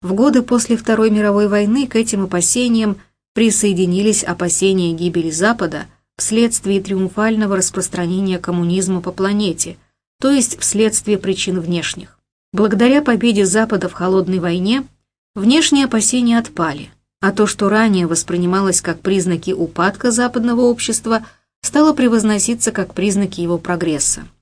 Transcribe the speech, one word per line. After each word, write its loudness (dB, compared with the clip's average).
В -4
годы 4
после 0
Второй 2
мировой 2
войны 2
к -4
этим 0
опасениям 0
присоединились 2
опасения 0
гибели -2
Запада -2
вследствие 0
триумфального 0
распространения -2
коммунизма -2
по -8
планете – -2
то 2
есть 0
вследствие 0
причин -2
внешних. -6
Благодаря 4
победе 2
Запада 0
в -10
холодной 0
войне -2
внешние 2
опасения 0
отпали, -6
а 0
то, 2
что -2
ранее 2
воспринималось 0
как -6
признаки -2
упадка -2
западного 0
общества, 0
стало 4
превозноситься 2
как -4
признаки -2
его -2
прогресса. -4